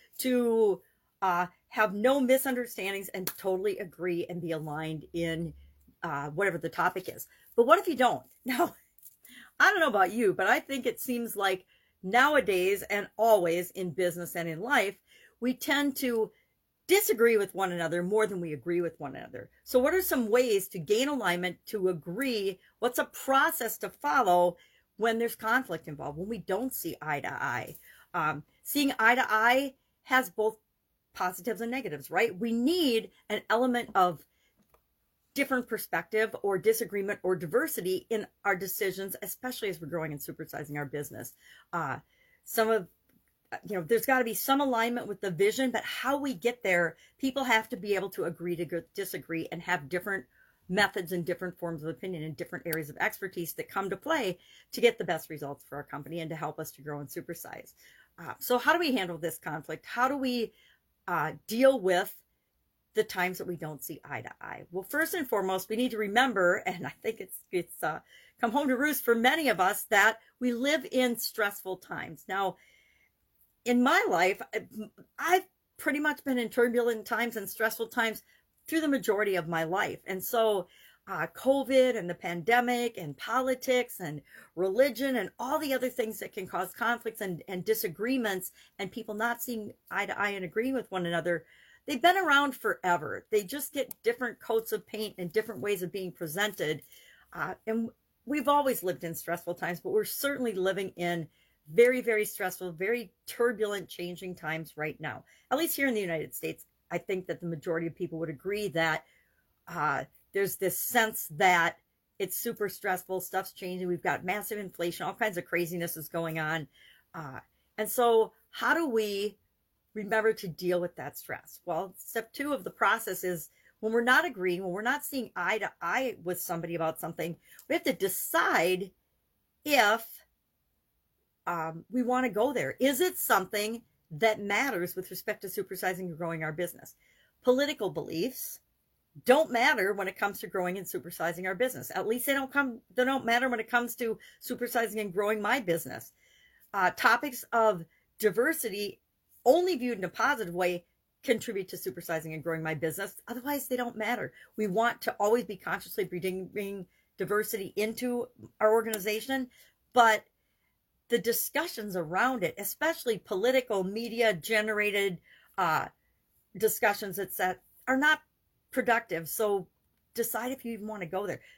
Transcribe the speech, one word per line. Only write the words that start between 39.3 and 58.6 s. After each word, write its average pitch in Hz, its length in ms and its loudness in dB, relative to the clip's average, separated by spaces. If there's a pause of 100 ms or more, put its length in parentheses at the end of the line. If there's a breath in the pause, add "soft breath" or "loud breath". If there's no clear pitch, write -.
as 165 100 -6
we're 160 100 -10
growing 160 240 -4
and 143 80 -8
supersizing 147 560 -10
our 147 100 -4
business. 135 480 -10 (400 loud breath)
Uh, 151 240 -4 (460 soft breath)
some 220 260 2
of, 208 180 2 (800)
you 202 80 -4
know, 175 100 -2
there's 226 200 2
gotta 262 180 2
be 226 100 -4
some 269 260 2
alignment 240 460 0
with 202 140 -8
the 196 100 -2
vision, 220 400 2
but - 140 -2
how 277 340 -2
we 269 160 -2
get 240 280 -4
there, 175 340 2 (220 soft breath)
people 269 260 -2
have 220 240 2
to 240 80 -6
be 202 180 0
able 190 160 0
to 190 140 -4
agree 170 320 -4
to 170 80 -4
go, 165 180 -4 (120)
disagree 165 580 -6
and 170 100 -10
have 170 260 -2
different 190 360 -4 (440 soft breath)
methods 190 440 0
and 175 120 -2
different 175 340 -4
forms 165 240 -6
of 156 60 -6
opinion 170 340 -8
and 156 140 -8
different 170 300 -10
areas 160 240 -4
of 143 60 -14
expertise 185 560 -4
that - 160 -10
come 196 220 -4
to 196 60 -6
play 269 420 -2 (340 soft breath)
to 226 80 -4
get 226 180 6
the 202 60 -4
best 160 260 -4
results 143 380 -10
for 143 80 -10
our 143 80 -8
company 151 360 -10
and 160 100 -6
to 160 60 -6
help 156 220 -6
us 156 140 -8
to 139 100 -20
grow 147 160 -8
and 143 100 -10
supersize. - 640 -12 (440 soft breath)
Uh, 165 200 -12
so 247 200 2
how 262 140 4